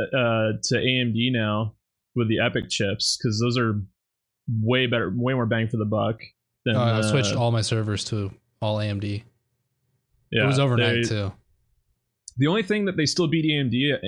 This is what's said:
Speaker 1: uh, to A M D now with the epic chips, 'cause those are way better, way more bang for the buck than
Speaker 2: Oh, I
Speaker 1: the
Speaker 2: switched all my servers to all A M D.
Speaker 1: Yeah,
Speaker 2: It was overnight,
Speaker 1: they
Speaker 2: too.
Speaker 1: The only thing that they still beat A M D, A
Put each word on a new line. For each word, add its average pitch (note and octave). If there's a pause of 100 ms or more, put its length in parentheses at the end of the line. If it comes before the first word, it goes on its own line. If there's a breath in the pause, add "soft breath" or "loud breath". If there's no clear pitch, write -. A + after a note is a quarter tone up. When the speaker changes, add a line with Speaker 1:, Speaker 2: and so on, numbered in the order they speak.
Speaker 1:
uh, A2+ (100)
to A#2+
A B2+
M A#2+
D A#2
now A2 (400)
with A#2+
the G#2+
epic A2
chips, -
'cause G#2+
those A#2+
are A2 (800)
way B2+
better, A2+
way A#2+
more B2
bang A2+
for A#2
the G#2+
buck G#2 (420)
than A#2
Speaker 2:
Oh, A2+
I A#2 (100)
Speaker 1:
the -
Speaker 2:
switched G#2+
all A#2
my A2+
servers G#2+
to G2+ (300)
all G#2+
A G#2+
M G2+
D. G#2 (1040)
Speaker 1:
Yeah, A2+
Speaker 2:
It -
was C3+
overnight, A#2+
Speaker 1:
they A#2
Speaker 2:
too. G2+ (1040)
Speaker 1:
The C3+
only G3+
thing G#3
that F#3
they D#3
still D#3+
beat D#3
A D3+
M C3+
D, B2+
A C3+